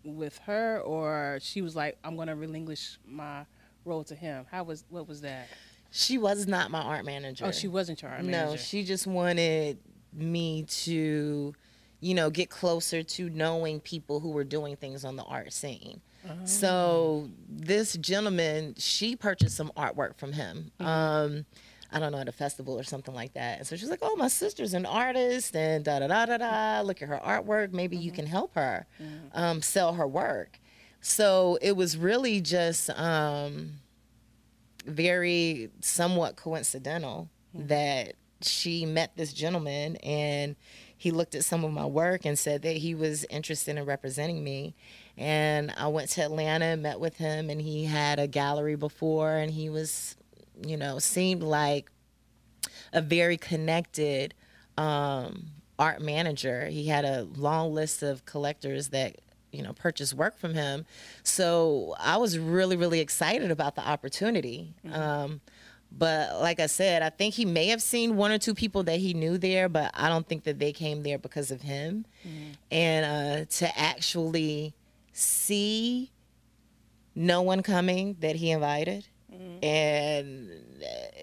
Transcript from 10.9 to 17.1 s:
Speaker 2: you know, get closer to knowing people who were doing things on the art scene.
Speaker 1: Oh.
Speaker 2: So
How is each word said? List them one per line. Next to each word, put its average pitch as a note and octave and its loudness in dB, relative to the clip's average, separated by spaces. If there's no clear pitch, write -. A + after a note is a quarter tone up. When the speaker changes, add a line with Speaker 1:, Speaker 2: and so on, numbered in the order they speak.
Speaker 2:
you F#3 0
know, D#3+ 4
get E3 0
closer E3+ 0
to E3+ -6
knowing D#3+ 0
people D3 -6
who D#3+ -6
were D3 -2
doing C#3+ -4
things C3+ -12
on C3+ -8
the C3 -10
art - -10
scene. - -10
Speaker 1:
Oh. F3 -10
Speaker 2:
So E3+ 4